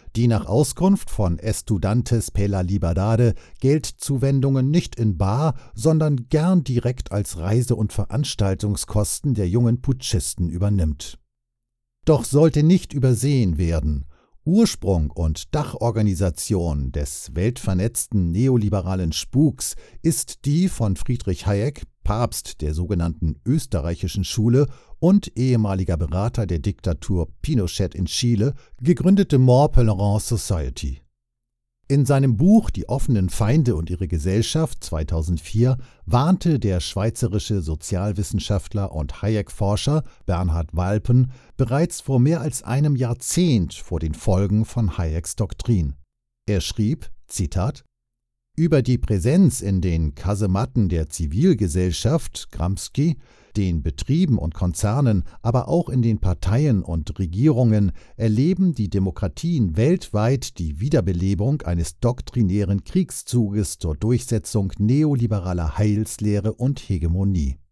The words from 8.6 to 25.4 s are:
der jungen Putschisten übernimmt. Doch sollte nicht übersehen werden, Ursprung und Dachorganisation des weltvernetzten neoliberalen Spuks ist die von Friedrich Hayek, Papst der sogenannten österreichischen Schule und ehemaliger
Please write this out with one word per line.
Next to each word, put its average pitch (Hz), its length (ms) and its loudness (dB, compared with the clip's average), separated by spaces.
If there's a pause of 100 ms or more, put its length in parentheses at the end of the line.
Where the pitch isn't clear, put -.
der 98 120 0
jungen 117 360 2
Putschisten - 680 -2
übernimmt. 87 680 -2 (840)
Doch 135 200 4
sollte 151 380 4
nicht 175 300 4
übersehen 127 640 2
werden, 76 460 0 (380)
Ursprung 95 680 2
und 80 420 -4
Dachorganisation 95 1400 0
des - 440 -6
weltvernetzten 92 960 -2
neoliberalen 95 800 0
Spuks - 640 -2 (260)
ist - 440 -4
die 160 220 2
von 101 280 0
Friedrich - 500 -4
Hayek, 107 380 -2 (180)
Papst - 600 -4
der 76 120 -2
sogenannten 85 600 -2 (100)
österreichischen 87 800 -2
Schule 120 420 2 (320)
und 190 400 2
ehemaliger 101 580 0